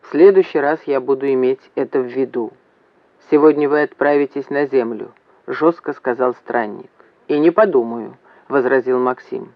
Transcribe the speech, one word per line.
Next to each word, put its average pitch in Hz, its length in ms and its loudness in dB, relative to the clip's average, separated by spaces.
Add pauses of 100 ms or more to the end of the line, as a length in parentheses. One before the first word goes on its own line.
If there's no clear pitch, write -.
"В - 80 -20
следующий 185 480 4
раз 147 260 -2
я 135 160 -2
буду 135 320 -2
иметь 127 280 0 (140)
это 139 260 -4
в 127 60 -6
виду". 123 460 -6 (800)
"Сегодня 147 380 4
вы 147 140 2
отправитесь 143 680 -2
на 143 160 -2
землю", — 117 460 -4 (340)
жестко 151 460 -2
сказал 127 420 -4
странник. 110 560 -8 (380)
"И 147 100 0
не 160 120 4
подумаю", — 123 640 0 (320)
возразил 127 500 0
Максим. 127 580 -6